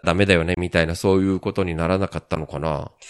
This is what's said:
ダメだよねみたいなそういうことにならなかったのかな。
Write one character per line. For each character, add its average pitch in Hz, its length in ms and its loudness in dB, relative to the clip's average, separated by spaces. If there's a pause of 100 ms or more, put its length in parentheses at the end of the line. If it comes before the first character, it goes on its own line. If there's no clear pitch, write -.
ダ 82 100 2
メ 98 120 2
だ 98 80 4
よ 85 100 4
ね 87 140 -2
み 87 120 -2
た 85 120 2
い 80 60 2
な 85 80 -4
そ 95 220 2
う 92 40 2
い 98 80 2
う 92 100 0
こ 101 140 -6
と 98 100 -2
に 87 120 -4
な 82 120 -2
ら 92 100 2
な 95 100 -2
か 85 120 -6
っ - 80 -18
た 82 100 -4
の 78 100 -6
か 76 120 -8
な。 76 320 -4 (180)